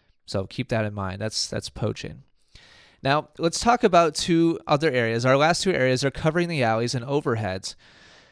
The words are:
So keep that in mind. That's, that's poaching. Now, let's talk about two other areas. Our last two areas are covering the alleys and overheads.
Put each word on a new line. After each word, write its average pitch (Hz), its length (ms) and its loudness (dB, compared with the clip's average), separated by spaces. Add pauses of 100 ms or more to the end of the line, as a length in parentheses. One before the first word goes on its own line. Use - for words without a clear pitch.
(260)
So 98 200 -4
keep - 240 -8
that 110 140 0
in 104 100 -6
mind. 98 260 -6
That's, - 280 -6
that's 113 200 -8
poaching. - 540 -8 (800)
Now, 143 260 0 (100)
let's 165 220 -2
talk 240 240 2
about 170 300 4
two 165 520 2
other 151 240 2
areas. 117 360 0
Our 131 100 6
last 156 260 2
two 185 100 2
areas 127 320 2
are 139 60 0
covering 165 380 0
the 156 140 -2
alleys 113 320 0
and 117 100 -6
overheads. 113 680 -4 (580)